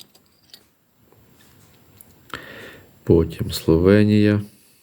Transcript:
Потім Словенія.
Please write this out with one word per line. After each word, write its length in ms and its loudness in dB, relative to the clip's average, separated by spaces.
Потім 480 0
Словенія. 920 2